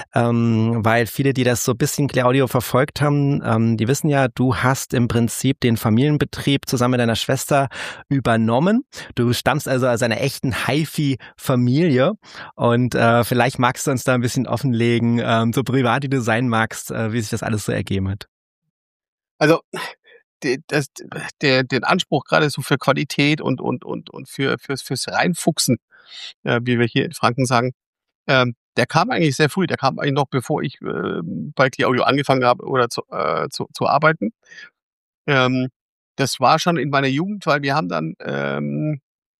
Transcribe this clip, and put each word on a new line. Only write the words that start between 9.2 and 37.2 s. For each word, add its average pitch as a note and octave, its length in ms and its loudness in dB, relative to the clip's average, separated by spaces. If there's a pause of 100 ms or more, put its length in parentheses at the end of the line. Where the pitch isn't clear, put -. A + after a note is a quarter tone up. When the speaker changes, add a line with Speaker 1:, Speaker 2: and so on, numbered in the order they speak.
Speaker 1:
stammst C#3 340 0
also C3 200 0
aus A#2+ 160 0
einer A2+ 160 0
echten B2+ 480 -4
Hi-Fi-Familie C3+ 1500 0 (420)
und, A#2+ 400 2
äh, A#2 280 4
vielleicht B2 360 0
magst B2 280 0
du D3 40 0
uns B2+ 120 -2
da B2+ 120 2
ein A#2+ 60 0
bisschen A#2+ 260 -2
offenlegen, A#2 760 0
ähm, A2+ 300 2
so C#3 100 0
privat B2+ 400 0
wie C3+ 60 -4
du C3+ 100 0
sein A#2 300 0
magst, A2 420 -2
äh, A2+ 220 -4
wie A#2+ 80 -2
sich G#2+ 80 -6
das A2+ 140 -4
alles G#2+ 220 -4
so A#2+ 60 -4
ergeben G2 380 -2
hat. G2+ 180 -6 (1120)
Speaker 2:
Also, D#3+ 240 4 (840)
de-, C#3 240 -2
das, C#3+ 200 -2 (540)
der, C3+ 220 2
den C3 200 -2
Anspruch D#3+ 420 -2
gerade D#3 240 2
so C#3 120 -8
für C#3 160 0
Qualität D3 640 0
und, C3 200 -2
und, B2 240 -4
und, - 240 -10
und - 180 -16
für, C3 320 -2
fürs, - 220 -8
fürs - 260 -8
Reinfuchsen, C3 680 0 (680)
äh, B2 200 0
wie B2 160 0
wir A#2+ 60 4
hier B2+ 200 0
in E3+ 80 -8
Franken B2 320 0
sagen, B2+ 280 0 (540)
ähm, B2+ 280 4 (220)
der A#2+ 80 4
kam F3+ 260 2
eigentlich E3 240 2
sehr D3+ 140 2
früh. F#3 180 -2
Der - 100 -4
kam C3 220 -2
eigentlich C#3+ 140 -2
noch, C#3 160 0
bevor C#3 320 -2
ich, - 200 -8
äh, - 420 -6
bei C#3 460 -2
Clear - 200 -2
Audio B2+ 140 0
angefangen C3+ 400 0
habe B2 220 2
oder B2+ 240 0
zu, - 220 -8
äh, D#2+ 380 -2
zu, - 240 -8
zu - 140 -4
arbeiten. D#3 440 0 (960)
Ähm, B2+ 420 2 (460)
das - 240 -2
war C#3+ 200 4
schon E3+ 180 0
in C#3 120 -2
meiner C#3 180 2
Jugend, F3+ 380 -2